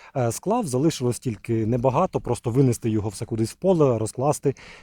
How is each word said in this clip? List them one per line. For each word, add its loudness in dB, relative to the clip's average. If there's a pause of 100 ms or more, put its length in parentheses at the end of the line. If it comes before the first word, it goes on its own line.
(160)
е, 0
склав, -2
залишилось 0
тільки -4
небагато, 0
просто -4
винести 2
його 0
все -8
кудись -2
в -16
поле, 4
розкласти 0 (280)